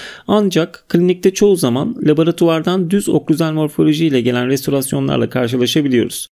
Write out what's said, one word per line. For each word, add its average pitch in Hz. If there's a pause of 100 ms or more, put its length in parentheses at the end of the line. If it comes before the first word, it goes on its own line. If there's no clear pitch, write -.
(260)
Ancak 185
klinikte 180
çoğu 202
zaman 143
laboratuvardan 165
düz 202
oklüzal 156
morfoloji 156
ile 135
gelen 123
restorasyonlarla 135
karşılaşabiliyoruz. 123